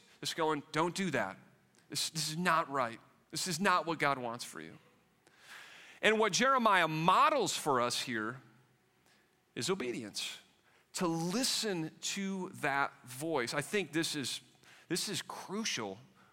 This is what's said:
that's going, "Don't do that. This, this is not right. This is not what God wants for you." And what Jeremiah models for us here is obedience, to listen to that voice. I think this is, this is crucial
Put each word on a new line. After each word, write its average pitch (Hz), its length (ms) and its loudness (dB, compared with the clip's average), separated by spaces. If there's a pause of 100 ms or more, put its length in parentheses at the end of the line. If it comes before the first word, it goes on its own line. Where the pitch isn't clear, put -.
(200)
that's - 140 -6
going, 156 280 0 (100)
"Don't 170 220 2
do 185 180 -2
that. 98 260 -2 (500)
This, - 220 -4
this 156 180 -4
is 156 80 -8
not 165 340 2
right. 123 300 -2 (300)
This - 160 -4
is 170 140 -2
not 180 260 4
what 160 120 -2
God 139 200 2
wants 120 260 -6
for - 160 -12
you." 78 160 -14 (1300)
And 214 160 6
what 208 140 2
Jeremiah 214 560 4
models 185 680 4
for 135 240 2
us 120 200 0
here 117 380 -4 (1160)
is 123 160 -2
obedience, 190 680 -6 (580)
to 185 120 0
listen 175 880 0 (100)
to 190 480 -4 (100)
that 139 320 0 (140)
voice. 127 480 -2
I 147 60 0
think 180 320 -2
this 156 240 0
is, 131 240 -4 (480)
this 175 200 -2
is 175 140 -4
crucial 120 760 -6 (340)